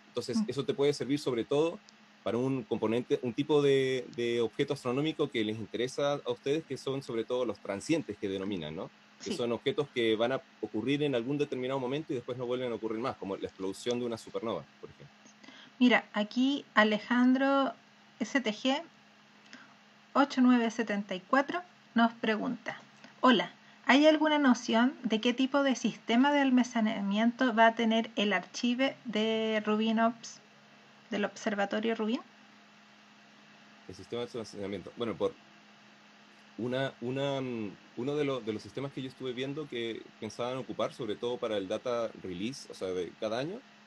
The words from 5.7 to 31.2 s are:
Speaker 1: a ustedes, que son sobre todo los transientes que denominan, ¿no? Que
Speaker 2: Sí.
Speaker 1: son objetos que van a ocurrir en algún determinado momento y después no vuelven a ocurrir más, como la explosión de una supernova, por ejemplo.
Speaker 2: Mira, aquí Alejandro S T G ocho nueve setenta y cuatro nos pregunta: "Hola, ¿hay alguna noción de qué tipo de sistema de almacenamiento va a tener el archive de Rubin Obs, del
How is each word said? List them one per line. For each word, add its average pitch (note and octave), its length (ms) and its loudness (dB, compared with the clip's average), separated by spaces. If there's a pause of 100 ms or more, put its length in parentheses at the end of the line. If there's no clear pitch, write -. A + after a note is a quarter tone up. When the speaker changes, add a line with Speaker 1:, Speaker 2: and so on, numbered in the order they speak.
Speaker 1:
a B2 60 -4
ustedes, C#3+ 340 -2
que B2+ 120 -8
son C3+ 240 -4
sobre A2+ 220 -4
todo B2 220 -2
los G#2+ 140 -4
transientes G2+ 580 -4
que G#2 120 -4
denominan, F#2+ 460 -4
¿no? A2+ 160 -10 (320)
Que G#2 80 -6
Speaker 2:
Sí. G#2+ 60 -6
Speaker 1:
son A#2+ 140 -2
objetos C3+ 420 -2
que A2+ 220 4
van A#2 180 2
a C3+ 80 -2 (200)
ocurrir A#2+ 400 -2
en C#3+ 140 0
algún B2+ 220 -2
determinado C3+ 420 -2
momento C#3 340 -4
y - 20 -2
después A#2+ 220 -6
no B2+ 80 -6
vuelven B2+ 260 -2
a A2+ 40 -4
ocurrir G#2+ 240 -4
más, B2 180 -4
como F#2+ 180 -6
la F#2 120 -6
explosión F#2+ 520 -4
de B2 60 -4
una A#2 120 -4
supernova, G2 460 -6 (160)
por - 120 -16
ejemplo. - 240 -20 (640)
Speaker 2:
Mira, B3 340 6
aquí B3+ 500 0 (120)
Alejandro B3+ 960 4 (460)
S C4 200 0
T G#3+ 140 -2
G C#4 300 -2 (1300)
ocho C4+ 280 2
nueve B3 280 6
setenta G#3 460 -4
y F#3 40 -6
cuatro C#4 420 0 (340)
nos A#3 180 4
pregunta: G#3 640 -4 (400)
"Hola, G3+ 320 6 (340)
¿hay C#4 200 6
alguna D4+ 340 6
noción B3 540 4 (100)
de A3 160 0
qué B3 140 2
tipo C4 300 2
de C4 120 2
sistema A#3+ 560 2
de D4 80 4
almacenamiento A#3 1120 2
va A3+ 140 8
a A3+ 80 4
tener A3+ 400 2
el G#3 160 2
archive A#3+ 720 -2
de A3 640 0
Rubin A3 340 2
Obs, - 400 0 (680)
del G#3 160 -2